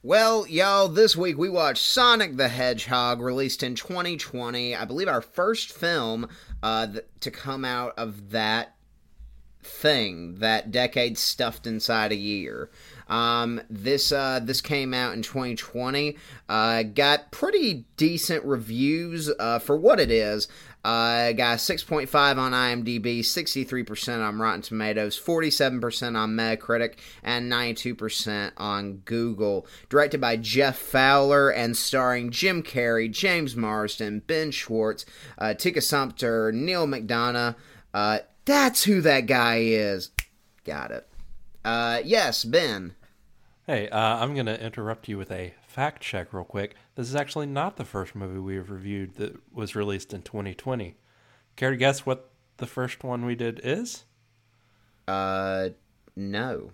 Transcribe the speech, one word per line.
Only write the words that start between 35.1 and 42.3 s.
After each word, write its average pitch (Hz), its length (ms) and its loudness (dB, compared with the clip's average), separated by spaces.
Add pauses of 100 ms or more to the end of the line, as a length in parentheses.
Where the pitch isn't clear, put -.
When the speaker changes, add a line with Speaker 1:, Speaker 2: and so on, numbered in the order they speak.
Speaker 1:
uh, 110 160 -2
Tika 147 280 0
Sumpter, 117 720 0
Neil 160 360 0
McDonough. 120 640 0 (400)
Uh, 104 260 2 (260)
that's 277 400 4
who 196 160 6
that 135 260 4
guy 120 320 4
is. 107 500 2 (560)
Got 71 240 -8
it. 58 180 -10 (560)
Uh, 117 400 0
yes, 175 400 2